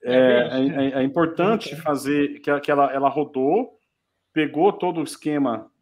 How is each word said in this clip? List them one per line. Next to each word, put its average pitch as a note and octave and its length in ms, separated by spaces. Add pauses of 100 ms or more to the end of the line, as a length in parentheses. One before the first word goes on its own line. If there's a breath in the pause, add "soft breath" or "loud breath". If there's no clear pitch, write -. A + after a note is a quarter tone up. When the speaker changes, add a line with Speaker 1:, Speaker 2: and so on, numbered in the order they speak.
Speaker 1:
É, B2 100
Speaker 2:
É B2 360
bem C3 180
isso. C3+ 100
Speaker 1:
é, C3+ 80
é, C3+ 140
é - 20
importante E3+ 720
Speaker 3:
Uhum. D#3 60
Speaker 1:
fazer C#3+ 600
que - 100
a, C#3+ 100
que D3 100
ela, C#3+ 220
ela C3+ 160
rodou, D3 680 (560)
pegou D#3 400
todo F3+ 280
o C#3+ 40
esquema, C3+ 640 (140)